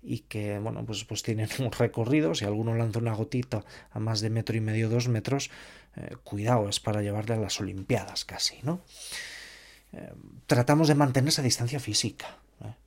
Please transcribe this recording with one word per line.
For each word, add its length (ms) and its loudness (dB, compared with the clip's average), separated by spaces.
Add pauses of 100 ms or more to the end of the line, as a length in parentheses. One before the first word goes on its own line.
y 180 -6
que, 380 -6
bueno, 260 -6
pues, 200 -8
pues 180 -6
tienen 320 0
<laughs> 60 -8
un 100 0
recorrido. 640 2
Si 100 -2
alguno 300 0
lanza 240 2
una 160 0
gotita 500 -2 (280)
a 80 -6
más 200 0
de 100 0
metro 260 0
y 40 2
medio, 280 2
dos 180 2
metros, 440 0 (460)
eh, 280 -10
cuidado, 440 2
es 120 -2
para 200 0
llevarle 340 0
a 40 0
las 220 -2
Olimpiadas 640 -2
casi, 380 -4
¿no? 180 -2 (1120)
Eh, 200 -14 (340)
tratamos 420 6
de 80 8
mantener 320 4
esa 140 2
distancia 360 0
física, 600 -4 (260)
¿eh? 100 -10 (120)